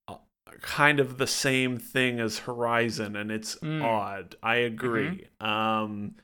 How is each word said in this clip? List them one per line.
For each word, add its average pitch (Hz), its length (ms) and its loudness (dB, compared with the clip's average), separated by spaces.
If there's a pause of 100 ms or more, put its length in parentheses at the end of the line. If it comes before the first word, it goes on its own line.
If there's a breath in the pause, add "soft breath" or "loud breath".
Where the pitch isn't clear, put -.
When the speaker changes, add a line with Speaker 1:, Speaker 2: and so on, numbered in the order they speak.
Speaker 1:
uh, - 80 -12 (460)
kind 147 380 4
of 127 200 0
the 135 80 0
same 131 500 2
thing 123 420 0
as 110 200 -2
Horizon, 117 760 0
and 104 160 -4
it's 110 260 -6
Speaker 2:
Mm. 156 260 -4
Speaker 1:
odd. 98 580 -2
I 113 140 2
agree. 120 720 0 (140)
Speaker 2:
Mm-hmm. 107 40 -4
Speaker 1:
Um, 107 800 0